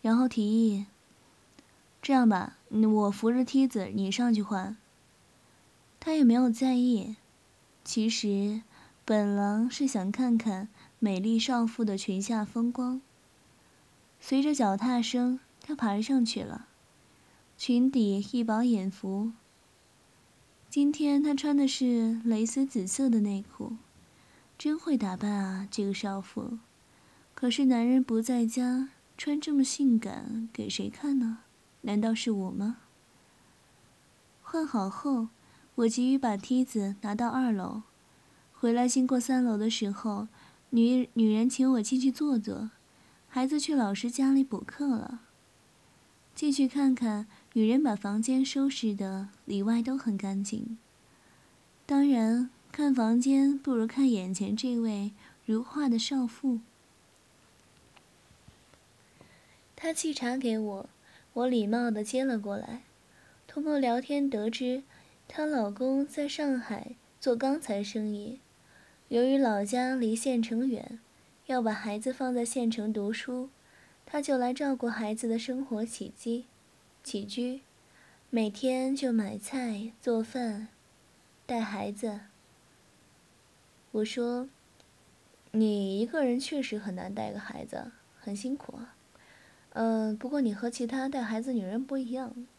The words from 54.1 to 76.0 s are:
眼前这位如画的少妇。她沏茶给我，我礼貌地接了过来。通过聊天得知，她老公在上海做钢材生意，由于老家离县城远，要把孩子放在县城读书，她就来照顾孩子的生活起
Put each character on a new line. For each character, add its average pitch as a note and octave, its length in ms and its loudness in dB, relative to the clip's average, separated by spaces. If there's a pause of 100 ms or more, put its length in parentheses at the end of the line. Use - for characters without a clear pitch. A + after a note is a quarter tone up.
眼 F#3 240 0
前 G3+ 220 -2
这 A#3+ 240 0
位 G#3 320 -2 (340)
如 A3 160 0
画 C#4 260 -2
的 A#3 80 4
少 B3+ 300 0
妇。 A#3 320 -2 (3250)
她 E4 140 -4
沏 D#4+ 220 -4
茶 B3+ 240 -4
给 A#3 220 0
我， G3+ 300 -6 (460)
我 B3 120 0
礼 A3+ 220 2
貌 A#3+ 200 0
地 G#3+ 140 -2
接 B3+ 220 -2
了 B3 120 0
过 G3+ 200 -6
来。 - 260 -10 (640)
通 D4 160 -8
过 D4+ 160 0
聊 B3 220 2
天 C#4+ 280 -2
得 A3 220 -2
知， B3+ 320 -4 (460)
她 D4+ 180 -4
老 A#3+ 240 0
公 C4 340 -2
在 D4 220 -4
上 C#4+ 320 -2
海 A3+ 380 -10 (240)
做 A#3+ 160 2
钢 C4+ 240 0
材 G3+ 200 -4
生 G#3+ 320 -4
意， G#3 280 -10 (680)
由 A#3+ 160 2
于 C4+ 160 4
老 G#3+ 260 2
家 B3 300 0
离 A3+ 220 0
县 A#3+ 260 0
城 A#3 260 -2
远， A3+ 300 -6 (480)
要 B3+ 160 0
把 A3 100 0
孩 G#3 240 -6
子 B3+ 160 -4
放 B3+ 220 -4
在 A#3+ 100 0
县 A#3 240 -2
城 A3 240 -2
读 G#3 200 -2
书， B3+ 380 -8 (560)
她 D4 160 -4
就 C#4 160 0
来 B3 160 0
照 C#4 200 -2
顾 B3 140 -4
孩 A3 260 -4
子 A3+ 140 -4
的 A3+ 100 0
生 B3+ 260 -4
活 A#3 200 -4
起 G3 340 -10